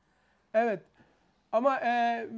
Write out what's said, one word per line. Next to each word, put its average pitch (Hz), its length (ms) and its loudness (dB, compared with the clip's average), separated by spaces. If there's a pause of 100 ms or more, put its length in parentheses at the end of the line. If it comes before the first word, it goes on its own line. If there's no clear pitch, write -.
(540)
Evet. 220 280 0 (680)
Ama, 254 280 2
e, 233 460 0 (120)